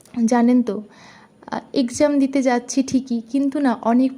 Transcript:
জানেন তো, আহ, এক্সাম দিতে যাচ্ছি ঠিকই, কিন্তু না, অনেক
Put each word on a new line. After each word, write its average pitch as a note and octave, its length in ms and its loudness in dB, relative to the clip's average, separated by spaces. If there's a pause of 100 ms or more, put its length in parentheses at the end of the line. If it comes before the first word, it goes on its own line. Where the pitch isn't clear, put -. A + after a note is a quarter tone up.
(260)
জানেন A#3+ 380 4
তো, G#3 200 -6 (680)
আহ, - 100 -6 (120)
এক্সাম C#4+ 460 0
দিতে C4+ 220 0
যাচ্ছি B3+ 420 0
ঠিকই, B3+ 380 -4 (100)
কিন্তু C#4 280 0
না, B3+ 220 0
অনেক B3 360 2